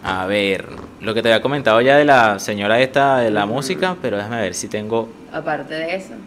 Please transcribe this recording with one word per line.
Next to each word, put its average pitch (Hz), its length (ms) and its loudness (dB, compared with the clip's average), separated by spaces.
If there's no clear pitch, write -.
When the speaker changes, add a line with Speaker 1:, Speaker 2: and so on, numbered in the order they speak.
Speaker 1:
A 92 220 -4
ver, 98 400 0
lo 104 140 -4
que 110 80 0
te 113 60 2
había 110 140 4
comentado 131 380 2
ya 135 160 4
de 147 80 6
la 117 360 4
señora 104 400 0
esta 135 380 2
de 117 120 2
la 104 140 0
Speaker 2:
Ujú. 107 100 -4
Speaker 1:
música, 180 480 -4
pero 113 140 -4
déjame 110 240 -6
ver 92 140 -4
si - 120 -8
tengo 107 420 -4
Speaker 2:
Aparte 151 420 -8
de 165 200 -6
eso 190 180 -12